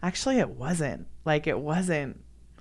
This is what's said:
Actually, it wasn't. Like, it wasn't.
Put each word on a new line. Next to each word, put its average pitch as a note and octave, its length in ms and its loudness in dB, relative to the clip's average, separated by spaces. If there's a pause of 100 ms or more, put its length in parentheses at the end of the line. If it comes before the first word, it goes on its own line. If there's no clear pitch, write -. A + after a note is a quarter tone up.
Actually, B3+ 380 2
it D3+ 120 2
wasn't. C#3+ 560 -2 (180)
Like, D3+ 220 2
it A#2 120 2
wasn't. D3+ 640 0 (380)